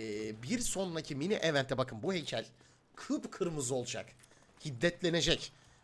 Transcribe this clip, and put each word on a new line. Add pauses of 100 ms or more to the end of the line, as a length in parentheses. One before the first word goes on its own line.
(420)
bir
sonraki
mini
event'te,
bakın,
bu
heykel (500)
kıpkırmızı
olacak. (580)
Hiddetlenecek. (320)